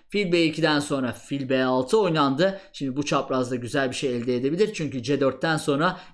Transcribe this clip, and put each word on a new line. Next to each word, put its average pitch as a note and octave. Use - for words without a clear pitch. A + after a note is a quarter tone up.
Fil G3
B E3+
ikiden D#3
sonra C3+
fil C#3
B C3
altı B2+
oynandı. E3
Şimdi C3+
bu C#3+
çaprazda C3
güzel B2
bir -
şey B2+
elde B2
edebilir. E3
Çünkü C#3
C B2+
dörtten C#3
sonra D#3